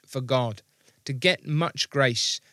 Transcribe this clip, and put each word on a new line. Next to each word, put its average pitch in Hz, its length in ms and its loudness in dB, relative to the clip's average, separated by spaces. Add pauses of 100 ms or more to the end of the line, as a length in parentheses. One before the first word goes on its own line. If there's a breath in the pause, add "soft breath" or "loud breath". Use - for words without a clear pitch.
for 135 140 -6
God. 123 400 0 (420 soft breath)
To 143 100 -6
get 175 320 0
much 151 440 -2
grace, 127 500 0 (140)